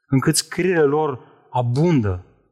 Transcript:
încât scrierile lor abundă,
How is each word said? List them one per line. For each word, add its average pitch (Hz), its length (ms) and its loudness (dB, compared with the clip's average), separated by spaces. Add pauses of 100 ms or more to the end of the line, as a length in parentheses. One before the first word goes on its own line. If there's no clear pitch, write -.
încât 135 300 0
scrierile 170 480 0
lor 143 360 0 (300)
abundă, 120 760 0 (280)